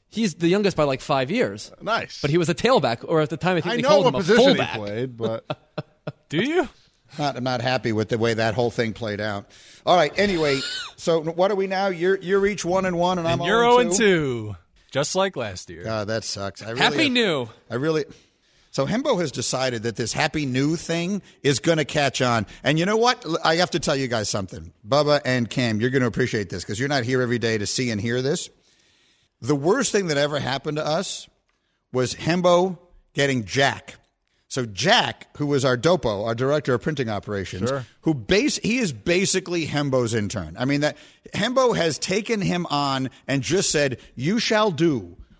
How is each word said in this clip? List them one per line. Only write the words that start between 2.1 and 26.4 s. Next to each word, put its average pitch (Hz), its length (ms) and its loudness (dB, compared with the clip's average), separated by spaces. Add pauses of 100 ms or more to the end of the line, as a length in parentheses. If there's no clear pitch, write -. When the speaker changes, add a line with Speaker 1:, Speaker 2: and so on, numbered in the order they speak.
Speaker 1:
But 143 80 0
he 160 80 4
was 165 100 2
a 170 60 2
tailback, 151 540 2
or 160 140 2
at 147 100 0
the 156 60 -4
time 180 200 0
I 151 40 2
think 196 120 -2
Speaker 2:
I - 40 0
Speaker 1:
they 233 40 0
Speaker 2:
know 254 60 0
Speaker 1:
called 294 180 6
Speaker 2:
what 247 40 4
Speaker 1:
him - 60 2
a - 40 -2
Speaker 2:
position 214 240 6
Speaker 1:
fullback. 135 300 4
Speaker 2:
he 113 40 -6
played, 113 400 -6
but 113 280 -4 (440)
Speaker 3:
<laughs> - 400 -18
Do 143 80 -4
you? 285 300 2 (500)
Speaker 4:
Not, 143 200 -2
I'm 123 60 -4
not 127 180 -2
happy 127 320 0
with 107 160 -2
the 120 100 0
way 117 160 2
that 110 180 0
whole 120 160 0
thing 113 240 -2
played 104 280 -6
out. 101 280 -6 (360)
All 170 100 6
right, 156 240 4
anyway, 160 400 2 (380)
so 165 240 0
what 170 300 0
are 196 40 -2
we 196 120 0
now? 190 200 0
You're, 185 300 0
you're 196 280 0
each 202 200 -2
one 185 200 0
and 180 140 -2
one, 180 180 2
and 165 100 -2
I'm 170 120 0
Speaker 3:
And 170 80 -4
you're 226 160 4
Speaker 4:
oh 240 160 6
and 240 120 2
two? 185 120 2
Speaker 3:
oh 139 460 2
and 95 60 -10
two, - 0 - (360)
just 139 240 -2
like 190 200 0
last 101 360 -8
year. 82 120 -14
Speaker 4:
God, 110 260 -4
that 110 140 -2
sucks. 98 380 -10
I 104 80 -12
really 123 120 -4
Speaker 1:
Happy 240 240 2
Speaker 4:
have, 269 60 2
Speaker 1:
New. 170 380 0 (220)
Speaker 4:
I 110 40 -2
really, 156 300 0 (640)
so 135 160 -2
Hembo 226 340 0
has 156 120 -2
decided 127 520 -2
that 117 120 -4
this 113 180 -4
Happy 151 320 -2
New 139 300 0
thing 170 480 -4 (180)
is 139 180 2
gonna 160 260 2
catch 139 360 0
on. 117 240 2 (180)
And 151 160 2
you 170 60 0
know 214 120 0
what? 247 280 2
L-, 160 180 -2
I 165 140 4
have 175 140 2
to 170 80 0
tell 143 160 0
you 135 120 -2
guys 113 220 -2
something. 90 440 -8 (140)
Bubba 147 380 4
and 123 240 0
Cam, 113 320 0
you're 127 100 2
gonna 131 160 2
appreciate 110 440 -2